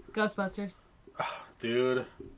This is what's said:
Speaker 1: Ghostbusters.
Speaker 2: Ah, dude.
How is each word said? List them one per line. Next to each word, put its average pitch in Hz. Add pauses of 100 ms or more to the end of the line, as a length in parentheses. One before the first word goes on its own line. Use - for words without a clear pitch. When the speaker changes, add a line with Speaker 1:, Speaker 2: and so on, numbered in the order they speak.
(120)
Speaker 1:
Ghostbusters. 202 (400)
Speaker 2:
Ah, - (180)
dude. 123 (320)